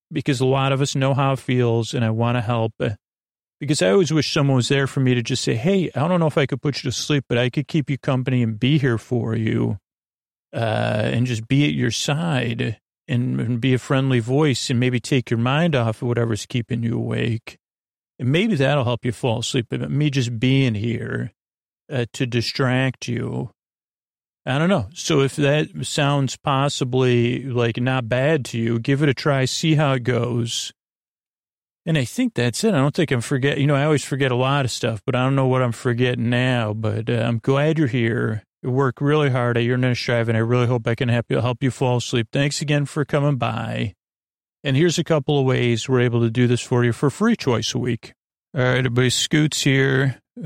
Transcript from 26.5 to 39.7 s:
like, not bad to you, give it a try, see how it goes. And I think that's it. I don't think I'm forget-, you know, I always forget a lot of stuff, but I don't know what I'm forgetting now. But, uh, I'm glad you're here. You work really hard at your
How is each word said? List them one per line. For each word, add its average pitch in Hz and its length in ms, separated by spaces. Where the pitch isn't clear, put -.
like, 120 340
not 123 320
bad 131 380
to - 120
you, 117 200
give 135 240
it 156 80
a 120 40
try, 135 300
see 156 300
how 147 180
it 127 120
goes. 117 680
And 160 140
I 123 80
think 247 260
that's 120 320
it. 220 80
I 165 60
don't 139 160
think 165 160
I'm 123 100
forget-, 139 380
you 135 80
know, 147 80
I 139 100
always 151 200
forget 135 280
a 120 40
lot 135 280
of 120 60
stuff, 113 340
but 120 100
I 123 80
don't 135 140
know 131 100
what 127 140
I'm 123 120
forgetting 120 580
now. 123 420
But, 110 380
uh, 117 160
I'm 120 120
glad 143 380
you're 156 120
here. 117 540
You 127 80
work 131 320
really 147 260
hard 120 300
at 117 60
your 120 100